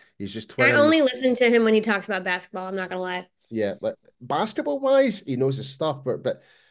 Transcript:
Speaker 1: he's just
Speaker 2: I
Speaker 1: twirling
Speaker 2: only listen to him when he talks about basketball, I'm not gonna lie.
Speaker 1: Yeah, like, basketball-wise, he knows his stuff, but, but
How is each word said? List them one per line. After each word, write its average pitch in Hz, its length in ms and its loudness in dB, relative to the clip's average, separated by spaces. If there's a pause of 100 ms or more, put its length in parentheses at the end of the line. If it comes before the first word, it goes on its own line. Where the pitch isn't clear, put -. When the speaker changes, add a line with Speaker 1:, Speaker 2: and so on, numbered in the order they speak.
(160)
Speaker 1:
he's 98 160 -10
just - 200 -12
Speaker 2:
I - 20 -20
Speaker 1:
twirling 269 220 2
Speaker 2:
only 311 260 6
listen 254 320 2
to 240 160 4
him 233 140 4
when 220 100 4
he 214 80 4
talks 202 240 -2
about 190 180 -6
basketball, 185 420 -6
I'm 190 100 -8
not 185 120 -6
gonna 185 140 -6
lie. 180 240 -6 (240)
Speaker 1:
Yeah, 104 320 -2
like, 107 140 -4 (240)
basketball-wise, 269 1080 0
he 131 100 -4
knows 135 220 0
his - 100 -10
stuff, 147 360 -6
but, - 180 -4
but 120 200 -6 (280)